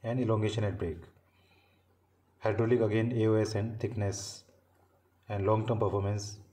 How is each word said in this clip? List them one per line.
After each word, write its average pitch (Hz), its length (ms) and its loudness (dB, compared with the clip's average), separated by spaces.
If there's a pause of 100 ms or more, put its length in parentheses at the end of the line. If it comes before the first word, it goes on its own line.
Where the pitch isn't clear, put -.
and 120 160 -2
elongation 107 440 0
at 101 160 -2
break. 82 180 -4 (1400)
Hydraulic 113 420 2
again 113 340 2
A 110 120 4
O 110 60 6
S 107 220 2
and 110 240 -2
thickness, 101 640 -4 (840)
and 101 180 -2
long-term 110 320 2
performance 101 600 -2 (160)